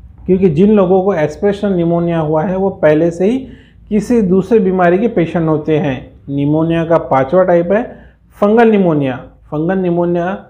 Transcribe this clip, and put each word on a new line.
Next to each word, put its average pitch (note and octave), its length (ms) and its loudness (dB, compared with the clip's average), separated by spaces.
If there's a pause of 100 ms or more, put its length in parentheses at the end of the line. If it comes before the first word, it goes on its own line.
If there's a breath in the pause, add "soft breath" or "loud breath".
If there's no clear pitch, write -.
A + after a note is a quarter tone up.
(260)
क्योंकि F#3 240 2
जिन F3+ 220 4
लोगों F#3+ 320 2
को G3 100 0
aspirational G3 600 -2
निमोनिया E3+ 460 0
हुआ D#3 240 -2
है F3+ 140 -4
वो F#3+ 120 0
पहले D#3 420 2
से F#3 140 -2
ही A#3 120 0 (520 loud breath)
किसी G#3+ 320 0
दूसरे F#3+ 380 2
बीमारी F#3 380 2
के A3+ 100 0
पेशेंट E3+ 420 -2
होते D#3 280 0
हैं। C3 340 -4 (180)
निमोनिया D#3 560 -2
का E3 120 2
पांचवा C#3 460 0
type F3 280 0
है G#3+ 120 0 (580 loud breath)
fungal A3 260 4
निमोनिया। D#3+ 480 2 (280)
Fungal E3 340 -4
निमोनिया F3 720 -2